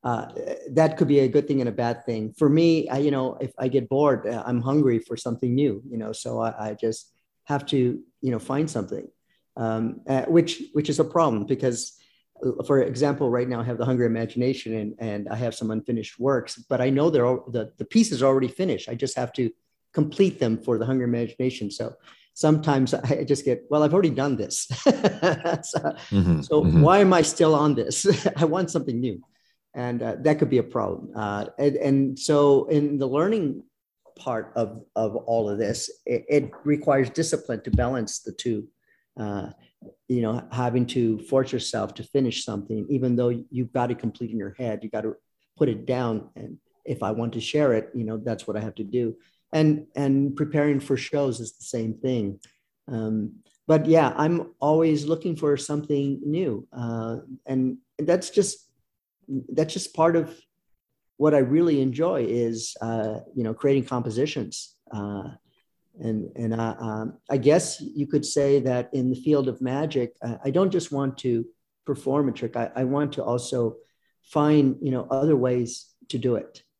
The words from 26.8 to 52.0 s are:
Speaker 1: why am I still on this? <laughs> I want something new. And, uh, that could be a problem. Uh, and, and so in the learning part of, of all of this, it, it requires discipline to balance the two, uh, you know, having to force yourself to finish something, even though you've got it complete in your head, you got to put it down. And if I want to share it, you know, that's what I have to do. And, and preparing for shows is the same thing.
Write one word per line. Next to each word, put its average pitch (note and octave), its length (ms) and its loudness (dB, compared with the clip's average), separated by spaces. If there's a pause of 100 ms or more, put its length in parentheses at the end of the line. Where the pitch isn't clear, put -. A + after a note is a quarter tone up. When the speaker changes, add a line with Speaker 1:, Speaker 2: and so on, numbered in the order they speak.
Speaker 1:
why F3+ 180 8
am F#3+ 140 8
I E3+ 80 6
still D#3 340 4
on D3 200 4
this? - 300 -2 (220)
<laughs> - 80 -2
I D#3 100 4
want E3+ 260 0
something C3 280 -2
new. A2 220 -4 (540)
And, A#2+ 260 -4
uh, A#2 200 -4
that D3+ 180 2
could B2 100 2
be C3 80 4
a A2+ 60 4
problem. G2+ 520 -4
Uh, G#2 300 -4 (140)
and, C#3 160 2
and C3+ 440 2
so C#3+ 500 6
in D3 280 2
the C3+ 100 -2
learning D#3+ 540 0 (560)
part A2+ 380 -6
of, A#2 260 -2 (140)
of A2 220 0
all A2+ 320 0
of G2+ 80 -2
this, A2 320 -2 (160)
it, A#2+ 240 -2
it C#3+ 220 2 (120)
requires C#3+ 460 2
discipline D3+ 540 -4
to G#2 80 -4
balance A#2+ 480 0
the - 120 -10
two, A2+ 360 -4 (520)
uh, G2+ 300 -6 (580)
you B2 140 0
know, A2+ 300 -2
having B2 360 0
to A2+ 320 0
force C3+ 320 0
yourself A2+ 440 -4
to A2+ 80 -12
finish C3 420 -2
something, G#2 440 -6
even B2 280 0
though B2 100 2 (240)
you've B2 220 -4
got A#2+ 180 0
it A2+ 80 -4
complete A2+ 320 -6
in A2+ 60 -6
your G2+ 200 -6
head, A2 240 -4
you G#2+ 80 -12
got G#2+ 120 -6
to A2 140 -6 (420)
put C#3+ 100 4
it A2+ 180 -4
down. A#2+ 520 -2
And - 200 -14 (280)
if - 180 -6
I G#2 80 -2
want A#2 220 -4
to A#2 80 -6
share C#3+ 320 2
it, A2 200 0
you A#2 120 -4
know, A2 120 -6
that's A2+ 300 -6
what G#2 80 -6
I G#2+ 60 -4
have A2 140 -8
to G#2+ 100 -8
do. A2+ 320 -2 (340)
And, D3+ 440 2
and C#3 420 2
preparing D3 420 0
for C3+ 160 -2
shows B2+ 460 -4
is - 160 -14
the - 80 -20
same A2 300 -4
thing. A2+ 440 -4 (500)